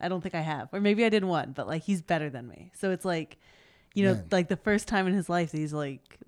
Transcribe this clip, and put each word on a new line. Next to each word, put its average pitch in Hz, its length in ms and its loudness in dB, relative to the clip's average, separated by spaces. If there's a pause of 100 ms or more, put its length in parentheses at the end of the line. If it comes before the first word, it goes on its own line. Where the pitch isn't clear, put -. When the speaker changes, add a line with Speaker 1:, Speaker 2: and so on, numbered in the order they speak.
Speaker 1:
I - 80 -4
don't 180 120 -2
think 180 160 -6
I 160 60 -2
have. 147 300 -4
Or 202 80 -4
maybe 208 240 4
I 226 40 4
did 208 160 4
one, 165 320 -2
but, 127 100 -6
like, 156 160 -4
he's 190 200 -2
better 151 280 -2
than 123 160 -10
me. - 320 -18
So 190 140 -2
it's 180 120 -4
like, 170 320 -4 (600)
you 196 80 4
know, 190 100 6
Speaker 2:
Man. 135 160 -4
Speaker 1:
like, 180 180 2
the 185 80 -2
first 208 300 0
time 190 220 0
in 180 60 2
his 190 140 0
life 175 220 0
that 156 80 -4
he's, 151 140 -4
like, 143 560 -8